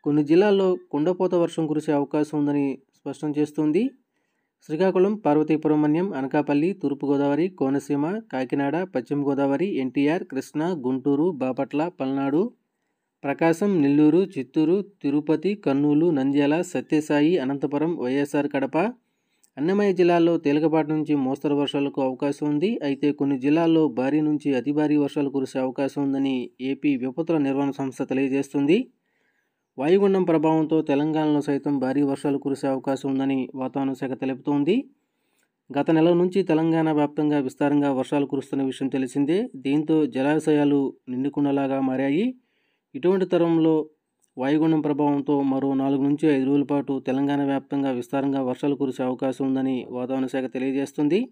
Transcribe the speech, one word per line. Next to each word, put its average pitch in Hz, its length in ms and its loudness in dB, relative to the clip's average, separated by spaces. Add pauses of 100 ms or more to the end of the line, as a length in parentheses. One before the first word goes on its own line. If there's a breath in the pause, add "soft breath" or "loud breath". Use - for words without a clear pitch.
కొన్ని 151 200 2
జిల్లాల్లో 190 440 4 (220)
కుండపోత 180 440 0
వర్షం 165 320 0
కురిసే 151 260 -2
అవకాశం 147 460 -2
ఉందని 143 260 0 (300)
స్పష్టం 147 360 -8
చేస్తుంది. 151 520 0 (800)
శ్రీకాకుళం, 185 540 2
పార్వతీపురం 151 640 2
మన్యం, 156 300 2
అనకాపల్లి, 147 580 0 (100)
తూర్పుగోదావరి, 143 680 0 (120)
కోనసీమ, 143 480 -2 (260)
కాకినాడ, 139 440 -2 (180)
పశ్చిమ 143 320 -4
గోదావరి, 139 420 0 (140)
ఎన్టీఆర్, 143 480 0
కృష్ణా, 151 360 -6 (200)
గుంటూరు, 139 400 0 (160)
బాపట్ల, 135 440 -4 (140)
పల్నాడు, 139 420 -2 (840)
ప్రకాశం, 165 460 0 (120)
నెల్లూరు, 151 380 4 (140)
చిత్తూరు, 160 420 0 (260)
తిరుపతి, 151 520 0
కర్నూలు, 147 560 2
నంద్యాల, 143 460 2 (160)
సత్యసాయి, 151 680 0
అనంతపురం, 143 580 -2
వైఎస్ఆర్ 143 600 -2
కడప, 135 200 -2 (800)
అన్నమయ్య 196 360 2
జిల్లాల్లో 175 460 4
తేలికపాటి 151 540 2
నుంచి 151 240 0
మోస్తరు 139 380 -2
వర్షాలకు 143 480 -2
అవకాశం 139 460 -2
ఉంది. 147 200 0 (140)
అయితే 143 300 -2
కొన్ని 143 260 -2
జిల్లాల్లో 160 440 2 (160)
భారీ 139 220 0
నుంచి 151 340 0
అతి 127 180 -2
భారీ 151 240 2
వర్షాలు 143 340 0
కురిసే 135 280 -4
అవకాశం 135 440 -4
ఉందని 135 340 0 (240)
ఏపీ 135 360 -2
విపత్తుల 156 420 -2
నిర్వహణ 139 420 0
సంస్థ 135 300 -6
తెలియజేస్తుంది. 139 680 2 (1000)
వాయుగుండం 190 460 2
ప్రభావంతో 160 580 2
తెలంగాణలో 151 580 0
సైతం 143 380 -2
భారీ 135 240 0
వర్షాలు 139 360 0
కురిసే 139 300 -4
అవకాశం 135 420 -2
ఉందని 135 280 0 (160)
వాతావరణ 135 380 -4
శాఖ 131 200 -6 (100)
తెలుపుతోంది. 143 520 0 (960)
గత 143 200 -2
నెల 160 220 4
నుంచి 180 300 2
తెలంగాణ 160 500 2
వ్యాప్తంగా 147 460 0
విస్తారంగా 143 540 0
వర్షాలు 131 340 0
కురుస్తున్న 135 380 -4
విషయం 131 240 -4
తెలిసిందే. 139 500 0 (180)
దీంతో 147 400 0 (100)
జలాశయాలు 147 720 2 (280)
నిండుకుండలాగా 139 720 -2
మారాయి. 135 460 0 (680)
ఇటువంటి 180 320 2
తరుణంలో 165 480 2 (600)
వాయుగుండం 151 440 2
ప్రభావంతో 143 640 0
మరో 135 320 0
నాలుగు 135 280 0
నుంచి 147 260 2
ఐదు 135 200 2
రోజుల 143 160 2
పాటు 143 280 -2 (140)
తెలంగాణ 139 380 0
వ్యాప్తంగా 139 460 -2
విస్తారంగా 135 520 -2
వర్షాలు 131 320 -2
కురిసే 131 300 -4
అవకాశం 127 420 -2
ఉందని 131 280 0 (160)
వాతావరణ 127 360 -4
శాఖ 131 260 -4
తెలియజేస్తుంది. 139 640 -2 (140)